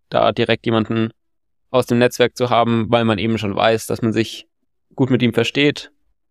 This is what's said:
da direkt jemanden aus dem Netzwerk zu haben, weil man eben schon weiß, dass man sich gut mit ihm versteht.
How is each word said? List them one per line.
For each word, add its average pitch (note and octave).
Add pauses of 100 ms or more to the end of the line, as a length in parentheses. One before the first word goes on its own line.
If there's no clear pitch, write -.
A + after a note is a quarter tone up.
da A2+
direkt A#2
jemanden A2+ (580)
aus B2+
dem A#2+
Netzwerk B2
zu A#2+
haben, A#2
weil A#2
man A2
eben A2
schon G#2
weiß, A2+
dass -
man A2
sich - (480)
gut B2+
mit B2
ihm A#2
versteht. C#3 (400)